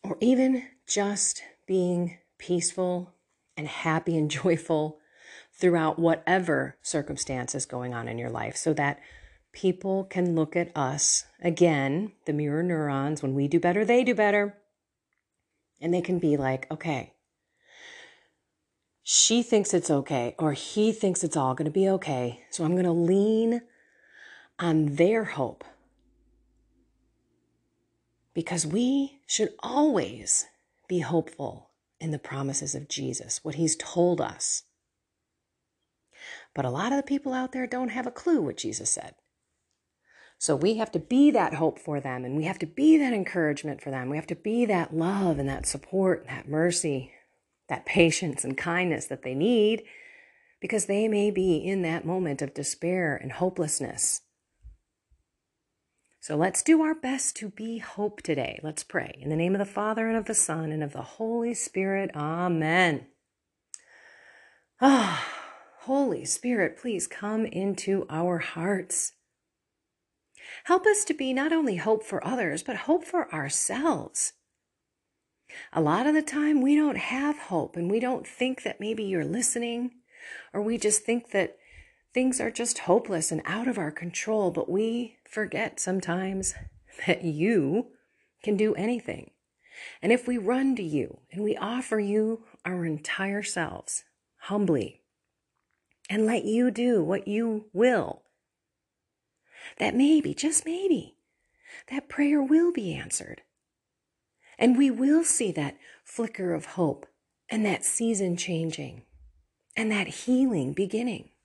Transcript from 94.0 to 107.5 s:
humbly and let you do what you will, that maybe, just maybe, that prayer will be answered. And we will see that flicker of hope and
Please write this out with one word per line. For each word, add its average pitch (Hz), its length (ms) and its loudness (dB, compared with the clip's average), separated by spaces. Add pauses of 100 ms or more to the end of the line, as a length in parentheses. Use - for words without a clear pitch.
humbly 175 640 0 (1080)
and 214 180 2
let 220 180 0
you 240 260 2
do 226 320 2
what 190 240 -2
you 214 460 -2
will, 220 500 2 (1600)
that - 160 0
maybe, 277 400 4
just 311 300 0
maybe, 339 520 -2 (720)
that 269 180 -6
prayer 285 340 2
will 320 300 6
be 190 220 -4
answered. - 480 -8 (1160)
And 240 180 6
we 269 140 6
will 285 340 4
see 220 280 0
that 143 260 -2 (260)
flicker 196 480 -4
of 156 140 -4
hope - 400 -2 (420)
and 220 160 0